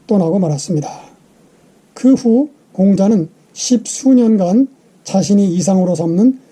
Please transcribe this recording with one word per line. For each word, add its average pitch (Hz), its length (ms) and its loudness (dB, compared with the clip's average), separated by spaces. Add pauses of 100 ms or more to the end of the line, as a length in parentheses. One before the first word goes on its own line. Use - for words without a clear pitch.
떠나고 190 320 0
말았습니다. 151 500 -4 (1040)
그 262 220 2
후 240 340 0 (240)
공자는 190 560 0 (240)
십수년간 233 1160 0 (360)
자신이 196 500 0
이상으로 180 400 0
삼는 175 440 0 (140)